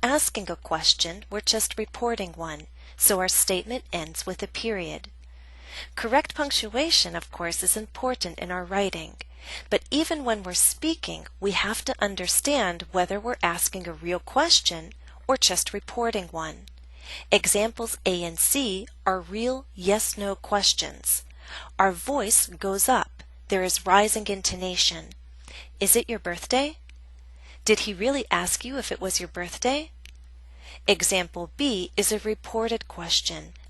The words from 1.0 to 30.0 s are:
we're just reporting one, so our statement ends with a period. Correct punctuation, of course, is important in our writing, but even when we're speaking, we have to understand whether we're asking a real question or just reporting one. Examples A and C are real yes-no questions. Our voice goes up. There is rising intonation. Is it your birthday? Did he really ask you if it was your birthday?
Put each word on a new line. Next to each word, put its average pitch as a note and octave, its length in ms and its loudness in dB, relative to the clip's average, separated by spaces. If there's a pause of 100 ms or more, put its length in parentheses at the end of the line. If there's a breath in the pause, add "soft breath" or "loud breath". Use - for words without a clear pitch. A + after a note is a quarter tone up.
we're G#3 120 -4
just - 340 2
reporting A3 580 -4
one, D#3+ 340 -8 (280 loud breath)
so - 240 4
our F#3 80 2
statement G#3 640 0
ends D#3+ 360 -6
with F#3 160 -6
a G3+ 40 -6
period. F3 640 -6 (840 loud breath)
Correct B3+ 400 0
punctuation, G#3+ 800 2
of E3+ 160 -8
course, E3+ 320 -4
is F#3 120 4
important A3 640 -4
in F3 140 -8
our F3+ 120 -4
writing, F3+ 520 -2 (560 loud breath)
but G#3 180 2
even D4+ 340 0
when A3 200 0
we're F3+ 100 -8
speaking, F3 720 0 (140)
we G3 120 0
have G3 340 0
to C4+ 140 -2
understand F#3+ 920 0
whether F#3 280 2
we're A#3 220 -4
asking F3 460 -2
a E3+ 60 -6
real E3+ 260 -4
question F#3 720 2 (340 soft breath)
or - 80 4
just - 380 2
reporting A3 560 -2
one. D#3+ 380 -10 (640 loud breath)
Examples A3 720 4
A F3+ 180 2
and E3+ 140 -6
C A3 500 0 (180)
are F#3+ 140 2
real A3+ 540 -4
yes-no G3+ 640 0
questions. - 880 0 (560 loud breath)
Our F#3+ 120 6
voice A3 540 2
goes G3 420 -2
up. - 360 2 (240)
There F#3 160 2
is - 240 0
rising G#3 400 6
intonation. F3+ 840 -2 (680 loud breath)
Is G3 160 4
it A#3 140 2
your A3+ 100 -4
birthday? B3+ 580 0 (840 soft breath)
Did G#3+ 180 4
he G#3+ 120 -4
really A#3+ 380 0
ask F3 320 0
you C4 140 -8
if - 160 -4
it - 80 -8
was F#3 180 0
your F3+ 80 -8
birthday? D4 640 -2 (960 loud breath)